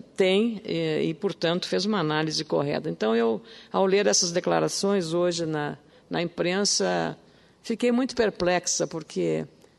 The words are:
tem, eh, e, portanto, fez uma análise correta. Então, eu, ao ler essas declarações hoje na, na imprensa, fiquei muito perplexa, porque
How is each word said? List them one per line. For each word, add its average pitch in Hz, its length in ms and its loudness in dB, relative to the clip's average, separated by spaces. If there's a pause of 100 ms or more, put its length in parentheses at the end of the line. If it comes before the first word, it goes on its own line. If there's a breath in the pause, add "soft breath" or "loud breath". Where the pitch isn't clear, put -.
(180)
tem, 196 480 2
eh, 160 380 -2
e, 165 100 0
portanto, 170 540 -2
fez 185 180 0
uma 214 140 0
análise 156 440 -2
correta. 151 460 -2
Então, 208 260 0
eu, 226 260 0 (300 loud breath)
ao 190 140 2
ler 196 200 4
essas 185 280 2
declarações 170 800 0
hoje 175 320 0
na, 147 320 -4 (320 soft breath)
na 165 120 0
imprensa, 180 960 0 (460 soft breath)
fiquei 240 260 0
muito 247 260 0
perplexa, 180 720 0
porque 156 600 -2 (340 soft breath)